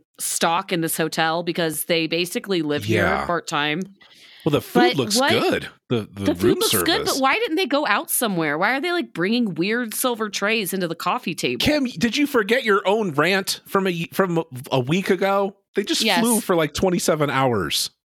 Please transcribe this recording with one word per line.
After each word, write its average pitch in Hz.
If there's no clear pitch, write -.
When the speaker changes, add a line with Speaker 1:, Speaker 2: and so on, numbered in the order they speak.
Speaker 1:
stock 180
in 170
this 160
hotel 160
because 165
they 165
basically 175
live 147
here 107
Speaker 2:
Yeah. 90
Speaker 1:
part-time. 151
Speaker 2:
Well, 156
the 139
food -
Speaker 1:
But 247
Speaker 2:
looks 131
Speaker 1:
what 277
Speaker 2:
good. -
The, 110
the 98
Speaker 1:
The -
food -
Speaker 2:
room -
Speaker 1:
looks 440
good, -
Speaker 2:
service. 359
Speaker 1:
but 277
why 262
didn't 427
they 381
go 285
out 226
somewhere? 165
Why 202
are 277
they, 349
like, 320
bringing 208
weird 214
silver 220
trays 202
into 185
the 165
coffee 185
table? 123
Speaker 2:
Kim, 294
did 240
you 294
forget 233
your 208
own 202
rant 175
from 190
a, 180
from 180
a, 165
a 131
week 160
ago? 196
They 202
just -
Speaker 1:
Yes. 214
Speaker 2:
flew 226
for, 190
like, 160
twenty-seven 170
hours. 120